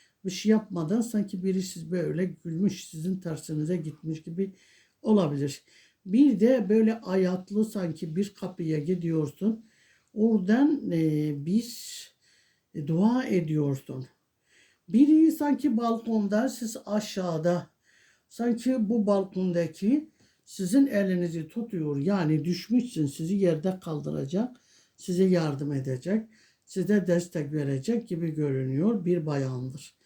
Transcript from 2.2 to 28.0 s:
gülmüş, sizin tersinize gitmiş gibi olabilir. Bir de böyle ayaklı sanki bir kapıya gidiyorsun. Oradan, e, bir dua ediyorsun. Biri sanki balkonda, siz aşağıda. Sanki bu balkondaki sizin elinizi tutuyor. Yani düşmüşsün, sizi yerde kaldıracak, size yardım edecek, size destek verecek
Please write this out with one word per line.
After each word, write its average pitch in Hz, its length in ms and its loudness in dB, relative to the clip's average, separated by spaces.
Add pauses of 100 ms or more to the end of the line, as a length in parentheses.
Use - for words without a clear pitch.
gülmüş, 175 640 -4
sizin 180 300 -6
tersinize 156 580 -4
gitmiş 156 460 -8
gibi 190 300 -6 (480)
olabilir. 143 640 0 (420)
Bir 226 340 6
de 220 300 4
böyle 220 320 4
ayaklı 185 640 0
sanki 170 500 -6
bir 202 180 -2
kapıya 160 460 -4
gidiyorsun. 165 840 -2 (480)
Oradan, 220 800 2
e, 151 540 0
bir 214 200 0 (1200)
dua 220 360 2
ediyorsun. 151 840 -2 (840)
Biri 302 440 6
sanki 285 460 0
balkonda, 226 720 0
siz - 360 -8
aşağıda. 175 840 -2 (600)
Sanki 240 600 0
bu 220 160 2
balkondaki 190 1040 0 (360)
sizin 214 420 2
elinizi 175 600 0
tutuyor. 160 500 -4
Yani 156 480 0
düşmüşsün, 175 600 0
sizi 160 300 -4
yerde 185 440 0
kaldıracak, 151 840 -4 (340)
size 180 280 0
yardım 151 500 2
edecek, 139 560 -4 (360)
size 190 420 0
destek 170 460 -2
verecek 147 540 -2